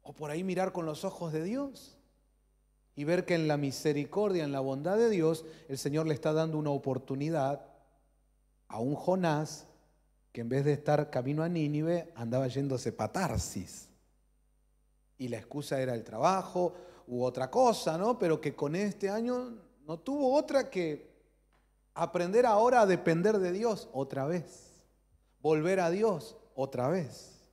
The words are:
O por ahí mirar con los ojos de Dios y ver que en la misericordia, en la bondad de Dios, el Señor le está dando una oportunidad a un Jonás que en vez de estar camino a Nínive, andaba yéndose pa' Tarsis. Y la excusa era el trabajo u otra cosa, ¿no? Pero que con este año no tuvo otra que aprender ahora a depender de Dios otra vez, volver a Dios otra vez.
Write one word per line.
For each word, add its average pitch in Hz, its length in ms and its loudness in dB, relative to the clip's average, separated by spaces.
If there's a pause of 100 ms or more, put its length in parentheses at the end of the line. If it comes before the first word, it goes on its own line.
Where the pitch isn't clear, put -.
O 147 100 -16
por 151 160 -10
ahí 160 140 -6
mirar 185 280 0
con 175 140 -4
los 156 180 -6
ojos 175 300 -6
de 156 100 -2
Dios 262 540 -8 (960)
y 143 80 -8
ver 175 220 0
que 180 80 0
en 165 140 2
la 147 100 2
misericordia, 147 880 0
en 143 80 -2
la 139 80 -2
bondad 143 380 -2
de 233 120 6
Dios, 160 340 2 (240)
el 135 100 -8
Señor 151 280 -2
le 156 80 0
está 156 200 0
dando 160 240 2
una 151 120 0
oportunidad 139 960 -2 (1000)
a 107 120 -10
un 135 160 0
Jonás 160 680 0 (680)
que 117 100 -10
en 117 80 -6
vez 139 160 2
de 147 80 4
estar 143 360 0
camino 139 320 -2
a 170 80 0
Nínive, 165 640 -2
andaba 123 320 -2
yéndose 131 440 -2
pa' 107 200 -4
Tarsis. 104 760 -4 (1300)
Y 123 120 -8
la 117 80 -4
excusa 143 440 -6
era 127 140 -2
el 110 80 -6
trabajo 180 720 0 (320)
u 123 160 -2
otra 131 260 -2
cosa, 220 480 2
¿no? 220 220 0
Pero 160 200 2
que 147 160 -4
con 147 200 -2
este 196 340 -2
año 240 480 -4 (280)
no 160 140 -8
tuvo 269 340 0
otra 285 360 2
que 175 380 -4 (840)
aprender 175 520 2
ahora 233 360 6
a 208 40 8
depender 180 540 4
de 180 120 0
Dios 208 420 -2
otra 135 320 -4
vez, - 480 -6 (680)
volver 160 400 2
a 170 100 2
Dios 196 480 0 (160)
otra 131 360 -2
vez. 156 520 -6 (120)